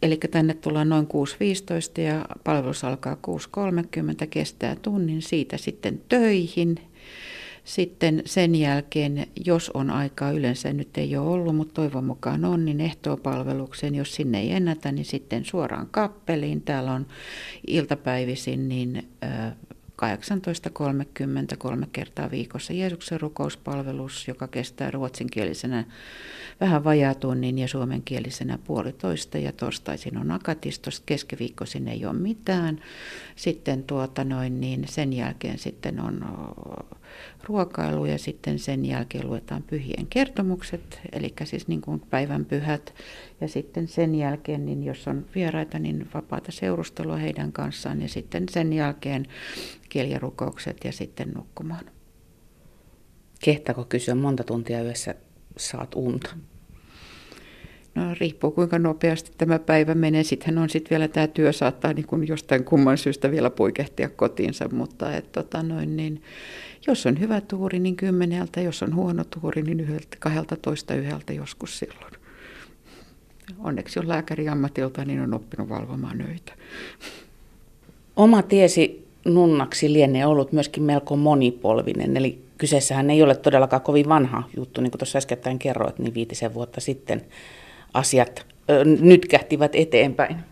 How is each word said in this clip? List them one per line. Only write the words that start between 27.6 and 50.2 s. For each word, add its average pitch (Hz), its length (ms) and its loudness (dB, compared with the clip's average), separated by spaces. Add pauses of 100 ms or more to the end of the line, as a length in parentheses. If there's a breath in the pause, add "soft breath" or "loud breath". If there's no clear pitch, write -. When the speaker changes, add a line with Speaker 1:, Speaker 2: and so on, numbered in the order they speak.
Speaker 1:
suomenkielisenä 127 880 -6
puolitoista. 151 800 -6
Ja 143 140 -4
torstaisin - 680 -8
on 151 140 -4
akatistos, 156 720 -8
keskiviikkoisin - 840 -8
ei 113 180 -8
ole - 80 -6
mitään. 180 640 -2 (560 loud breath)
Sitten 143 480 -4
tuota 131 400 -4
noin, 127 380 -4
niin 131 260 -4
sen 139 260 -2
jälkeen - 440 -6
sitten - 420 -8
on, - 240 -6
o, - 720 -14 (480 loud breath)
ruokailu 160 640 -2
ja 147 120 0
sitten 147 420 -6
sen 135 260 -4
jälkeen 131 420 -6
luetaan 135 360 -8
pyhien - 460 -6
kertomukset, 190 880 -4 (120)
elikkä - 340 -8
siis - 220 -8
niin 160 140 -2
kuin 151 280 -6
päivän 143 360 -2
pyhät. 147 480 -4 (480 loud breath)
Ja 160 60 -6
sitten 165 400 -6
sen 165 280 0
jälkeen, 147 500 -4
niin 143 180 -6
jos 135 240 -8
on 139 180 -6 (100)
vieraita, 160 440 -4
niin 151 340 -6
vapaata - 380 -8
seurustelua 165 640 -6
heidän 151 340 -6
kanssaan. 143 500 -6
Ja 147 80 -6
sitten - 420 -6
sen 160 220 0
jälkeen 143 540 -4 (680 loud breath)
kirjarukoukset 135 880 -6